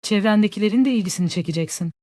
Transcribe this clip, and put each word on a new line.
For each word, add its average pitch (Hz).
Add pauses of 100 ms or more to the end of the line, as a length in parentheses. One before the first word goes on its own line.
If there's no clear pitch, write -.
çevrendekilerin 214
de 269
ilgisini 180
çekeceksin. 165 (120)